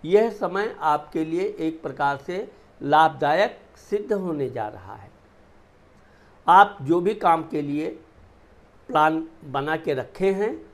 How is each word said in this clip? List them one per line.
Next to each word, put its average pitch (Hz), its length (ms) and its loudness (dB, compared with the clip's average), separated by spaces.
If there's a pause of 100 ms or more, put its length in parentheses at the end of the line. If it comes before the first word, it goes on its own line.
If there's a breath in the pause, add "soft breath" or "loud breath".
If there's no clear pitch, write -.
यह 202 280 4
समय 202 500 -4
आपके 151 440 -2
लिए 170 180 -4 (160)
एक 160 220 -6
प्रकार 143 360 -4
से 180 300 -8 (340 soft breath)
लाभदायक 151 760 2 (220)
सिद्ध 208 340 -4
होने 165 360 -4
जा 113 180 -8
रहा 104 280 -14
है। 98 160 -20 (1400 soft breath)
आप 196 340 8
जो 160 200 0
भी 196 140 0
काम 165 280 2
के 147 180 -6
लिए 147 280 -4 (1000)
प्लान 160 380 2 (180)
बना 143 320 -4
के 156 160 -4
रखे 160 380 -2
हैं 208 420 -4